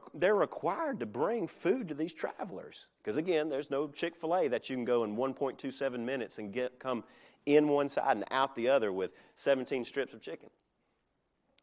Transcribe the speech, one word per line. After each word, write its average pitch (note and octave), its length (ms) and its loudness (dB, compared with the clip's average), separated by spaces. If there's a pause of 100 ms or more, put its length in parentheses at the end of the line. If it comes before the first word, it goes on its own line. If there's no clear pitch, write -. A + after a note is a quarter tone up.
(160)
they're F#3+ 200 4
required G3+ 680 -2
to A2+ 40 -4
bring D#3+ 420 -2
food G3 420 -2
to D3 40 -8
these D#3 200 -4
travelers. - 760 -10 (220)
'Cause A2 80 -2
again, D#3+ 320 2
there's C#3 220 -4
no C#3+ 160 0
Chick-fil-A E3 640 0
that A#2 200 -2
you C3+ 60 -4
can B2 100 -2
go A#2+ 180 4
in G#2+ 120 -2
one C3 180 0
point C3+ 240 -4
two C3+ 140 -8
seven B2 340 -4
minutes B2 320 -6
and G#2 160 -8
get, B2 240 -4
come B2 260 -4 (440)
in D3 200 8
one C#3+ 220 4
side C3 280 2
and G2+ 120 -4
out C3+ 240 2
the A#2+ 160 0
other A2+ 240 4
with F#2 220 -2 (200)
seventeen C3 480 0
strips C3 300 -6
of A2+ 80 -18
chicken. - 300 -14 (1120)